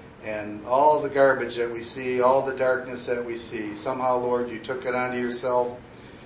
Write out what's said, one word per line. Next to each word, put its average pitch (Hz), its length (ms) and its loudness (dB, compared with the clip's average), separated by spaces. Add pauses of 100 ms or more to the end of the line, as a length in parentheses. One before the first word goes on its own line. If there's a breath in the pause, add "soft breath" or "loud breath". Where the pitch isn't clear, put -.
(260 loud breath)
and 104 400 -8
all 143 340 4
the 139 80 -4
garbage 131 480 4
that 120 160 -2
we 117 100 -8
see, 127 380 -4
all 131 220 6
the 131 140 -4
darkness 127 500 -2
that 120 180 -2
we 117 140 -8
see. 107 380 -8
Somehow, 127 420 0
Lord, 123 320 0
you 110 100 -8
took 127 260 -6
it 127 80 -2
onto 123 260 -2
yourself, 123 600 0 (460 loud breath)